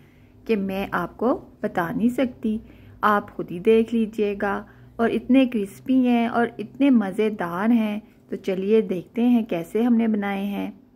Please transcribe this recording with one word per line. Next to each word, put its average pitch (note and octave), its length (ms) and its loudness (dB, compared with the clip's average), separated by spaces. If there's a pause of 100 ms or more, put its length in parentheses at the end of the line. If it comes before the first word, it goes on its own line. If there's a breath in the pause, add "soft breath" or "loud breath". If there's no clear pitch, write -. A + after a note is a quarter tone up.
(460 loud breath)
कि A3 100 2
मैं F#3+ 340 -4
आपको F#3+ 440 -2 (280)
बता F3+ 280 -2
नहीं F#3+ 180 0
सकती। A#3+ 520 -4 (440 loud breath)
आप G#3 260 2
खुद - 200 -10
ही F3 100 -8
देख A3+ 320 4
लीजिएगा, G#3 760 -2 (320 loud breath)
और A3+ 100 0
इतने B3 360 4
क्रिस्पी B3 580 -2
हैं A#3 240 2
और - 320 -2
इतने C4+ 300 0
मज़ेदार G#3 800 0
हैं। G#3+ 320 0 (280 soft breath)
तो F#3+ 60 -8
चलिए G3 460 0
देखते F#3+ 400 -6
हैं A#3+ 220 4
कैसे F3+ 380 -4
हमने A#3 260 2
बनाए G3+ 360 -4
हैं। G3+ 520 -8